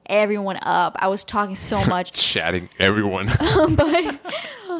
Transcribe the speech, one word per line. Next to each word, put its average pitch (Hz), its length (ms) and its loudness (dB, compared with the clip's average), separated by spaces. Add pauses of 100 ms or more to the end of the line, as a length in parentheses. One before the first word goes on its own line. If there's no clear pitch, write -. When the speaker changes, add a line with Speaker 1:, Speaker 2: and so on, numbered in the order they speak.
Speaker 1:
everyone 202 540 0
up. 170 400 0
I 190 80 0
was 196 160 -2
talking 208 320 -4
so 196 280 -2
Speaker 2:
<laughs> 190 40 4
Speaker 1:
much. 180 240 -2
Speaker 2:
Chatting 90 560 0 (100)
everyone. 98 560 2
Speaker 1:
<laughs> - 60 2 (300)
But, 320 500 2 (600)